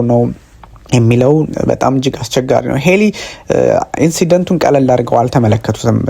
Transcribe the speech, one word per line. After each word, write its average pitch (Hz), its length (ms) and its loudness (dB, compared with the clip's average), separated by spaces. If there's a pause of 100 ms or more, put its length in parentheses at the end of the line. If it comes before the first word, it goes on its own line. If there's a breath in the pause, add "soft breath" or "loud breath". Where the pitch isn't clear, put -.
ነው 120 180 2 (680)
የሚለው 120 400 4 (340)
በጣም 127 280 0
እጅግ 131 220 -2
አስቸጋሪ 127 500 -2
ነው። 135 120 -4
ሄሊ 180 260 2 (920 loud breath)
ኢንሲደንቱን 175 640 0
ቀለል 139 260 2
አድርገው 127 320 0
አልተመለከቱትም። 110 800 0 (120)